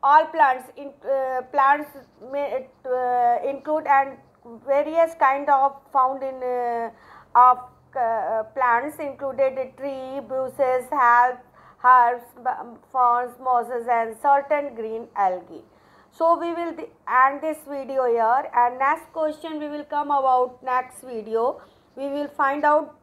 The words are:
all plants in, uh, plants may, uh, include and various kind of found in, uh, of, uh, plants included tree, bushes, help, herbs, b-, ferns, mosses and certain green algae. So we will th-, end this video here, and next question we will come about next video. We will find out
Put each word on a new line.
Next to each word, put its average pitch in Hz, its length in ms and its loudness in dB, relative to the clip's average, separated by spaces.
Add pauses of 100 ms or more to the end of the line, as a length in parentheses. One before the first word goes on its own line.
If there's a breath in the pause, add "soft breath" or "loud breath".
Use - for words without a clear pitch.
all 302 240 6
plants 277 480 2
in, 277 160 -14 (120)
uh, 262 380 -2 (100)
plants 285 380 2 (420)
may, 269 360 -6 (180)
uh, 247 520 0 (120)
include 302 380 -4
and 269 300 2 (500)
various 311 480 0
kind 277 340 0
of 277 280 2 (140)
found 269 300 0
in, 269 220 -8
uh, 240 460 -4 (440 loud breath)
of, 247 240 6 (400)
uh, 226 460 -2 (100)
plants 254 460 0
included 262 760 -4
tree, 262 420 -10
bushes, 254 720 -4
help, 247 480 2 (440 soft breath)
herbs, 247 420 4 (180)
b-, 240 340 -8 (140)
ferns, 247 400 0 (100)
mosses 240 480 -2
and 226 320 0
certain 285 540 0
green 226 400 -8
algae. 185 480 -4 (480 soft breath)
So 330 280 2
we 339 140 -4
will 330 200 -6
th-, - 160 -14 (200)
end 262 320 2
this 311 160 -4 (100)
video 269 380 -4
here, 233 500 0
and 247 240 0
next 294 320 -2
question 311 480 -6
we 294 100 -8
will 294 140 -10
come 294 280 -4
about 254 520 0
next 254 380 -4
video. 226 600 -4 (340 loud breath)
We 269 120 -8
will 285 200 -4
find 285 360 -2
out 302 400 2